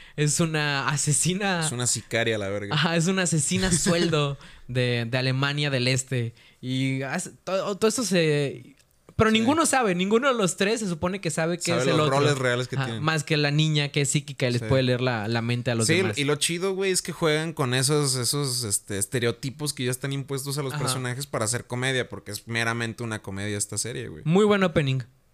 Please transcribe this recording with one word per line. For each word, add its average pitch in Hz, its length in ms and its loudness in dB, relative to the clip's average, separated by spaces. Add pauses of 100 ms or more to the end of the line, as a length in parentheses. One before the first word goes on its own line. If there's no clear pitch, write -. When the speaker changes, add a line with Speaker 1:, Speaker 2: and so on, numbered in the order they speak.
(160)
Speaker 1:
es 151 240 2
una 147 480 2
asesina. 170 760 0
Speaker 2:
Es 151 60 0
una 123 160 -2
sicaria, 113 520 0
la 98 100 -2
verga. 101 260 -4
Speaker 1:
Ajá, 165 220 2
es 165 100 2
una 190 160 0
asesina 170 460 0
a 170 40 2
Speaker 2:
<laughs> - 0 -
Speaker 1:
sueldo 160 640 0 (300)
de, 123 420 0
de 123 100 -2
Alemania 139 520 0
del 123 160 2
Este. 127 480 0 (260)
Y 131 420 -2
hace, 143 280 -6 (140)
todo, 185 340 -2
todo 220 100 4
esto 247 160 0
se, 151 720 0 (400)
pero 220 140 6
Speaker 2:
Sí. 220 80 4
Speaker 1:
ninguno 294 260 4
sabe, 226 300 2
ninguno 220 340 2
de 254 60 2
los 202 240 0
tres 208 220 0
se 220 80 -4
supone 180 340 -4
que 165 80 -2
sabe 170 260 -2
que 170 140 -4
Speaker 2:
Sabe 170 120 2
Speaker 1:
es - 60 0
el - 80 2
Speaker 2:
los 151 120 4
Speaker 1:
otro. 135 120 2
Speaker 2:
roles 147 160 4
reales 123 320 0
que - 80 -6
Speaker 1:
Ajá, 135 80 0
Speaker 2:
tienen. 113 180 -4
Speaker 1:
más 156 220 0
que 151 140 0
la 147 120 2
niña 151 380 2
que 147 140 0
es 139 80 0
psíquica 143 360 -2
y 123 60 2
les 120 80 2
Speaker 2:
Sí. 110 80 -6
Speaker 1:
puede 131 140 4
leer 123 180 2
la, 117 260 -2
la 117 140 0
mente 120 300 -2
a 120 40 2
los 113 120 2
Speaker 2:
Sí, 165 100 4
Speaker 1:
demás. 180 220 0
Speaker 2:
y 143 60 0
lo 147 120 2
chido, 175 380 -2
güey, 190 180 0
es 180 80 0
que - 120 -10
juegan 156 420 0
con 127 180 0
esos, 135 440 2
esos, 127 480 -2
este, 101 340 -4
estereotipos 123 720 -2
que 127 140 -4
ya 123 40 0
están 139 220 -4
impuestos 139 460 -6
a 147 40 -4
los 131 120 -4
Speaker 1:
Ajá. 147 80 -4
Speaker 2:
personajes 127 440 -2
para 113 200 -2
hacer 113 200 -4
comedia, 127 440 -2
porque - 200 -14
es 104 160 -10
meramente 117 560 -2
una 110 200 -6
comedia 101 340 -6
esta 104 220 -4
serie, 113 300 -6
güey. 80 180 -14
Speaker 1:
Muy 185 180 6
buen 202 180 4
opening. 139 360 2 (360)